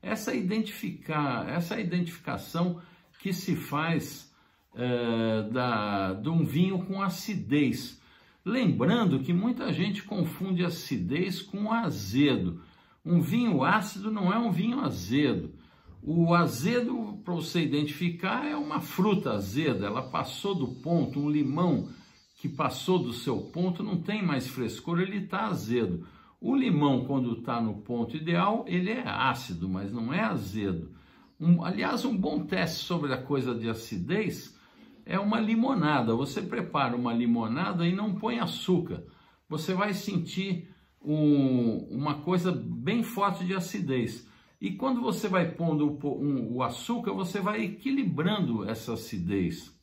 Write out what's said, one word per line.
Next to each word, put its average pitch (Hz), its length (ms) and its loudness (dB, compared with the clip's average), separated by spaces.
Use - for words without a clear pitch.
Essa 214 320 -4
é - 40 0
identificar, 160 1120 -2
essa 170 260 -2
é 240 40 -6
a - 20 -4
identificação 175 1000 -2
que 190 120 -2
se 180 220 0
faz, - 800 -2
eh, 113 800 0
da, 104 640 0
de 113 140 -4
um 165 140 4
vinho 180 440 2
com 190 160 -4
acidez. 147 1000 0
Lembrando 180 760 4
que 135 120 0
muita 208 400 0
gente 190 300 0
confunde 185 600 -2
acidez 160 800 -2
com 208 280 -4
azedo. 117 920 2
Um 170 160 6
vinho 180 420 4
ácido 196 480 0
não 196 220 2
é 220 60 2
um 233 120 2
vinho 226 300 2
azedo. 110 720 0
O 165 320 4
azedo, 208 880 2
pra 180 120 -4
você 170 280 0
identificar, 170 840 0
é 302 100 -4
uma 302 240 -2
fruta 185 520 2
azeda. 101 540 0
Ela 113 160 -2
passou - 520 -4
do 135 120 0
ponto, 143 540 0
um 147 100 0
limão 147 600 2
que - 120 -6
passou 147 500 0
do 120 140 -2
seu 117 240 -2
ponto 175 460 -2
não 107 180 -2
tem 208 220 -2
mais 139 240 0
frescor, 147 520 -2
ele 190 280 -2
tá 196 220 -2
azedo. 110 580 0
O 254 160 2
limão, 147 480 4
quando 123 380 0
tá 120 180 -2
no 110 220 -2
ponto 120 340 -4
ideal, 175 500 0
ele 180 220 0
é 240 180 -4
ácido, 101 640 -2
mas 98 240 -4
não 117 180 -4
é 170 100 0
azedo. 104 680 -2
Um, 170 240 6
aliás, 202 440 -2
um 220 100 0
bom 190 300 -2
teste 180 380 -2
sobre 147 280 -2
a 127 60 -2
coisa 127 360 -2
de 110 140 -4
acidez 170 880 -4
é 175 140 -2
uma 208 200 2
limonada. 208 760 4
Você 139 260 -2
prepara 151 560 -2
uma 123 160 0
limonada 120 760 2
e 180 80 2
não 202 200 -2
põe 220 240 -2
açúcar. - 640 -2
Você 160 280 -4
vai 202 180 0
sentir 185 800 -4
um, 135 880 4
uma 147 240 -2
coisa 180 380 2
bem 120 500 -2
forte 196 420 0
de 180 100 0
acidez. 139 720 -2
E - 120 -4
quando 254 300 0
você 220 280 -2
vai 180 220 2
pondo 151 360 2
o 143 100 0
po-, 143 220 -4
um, 127 360 0
o 127 80 0
açúcar, 202 500 -4
você 190 260 -4
vai 214 260 0
equilibrando 175 1000 0
essa - 280 -4
acidez. 92 880 -2